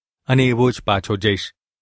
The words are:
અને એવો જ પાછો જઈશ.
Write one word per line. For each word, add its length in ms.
અને 180
એવો 260
જ 100
પાછો 340
જઈશ. 380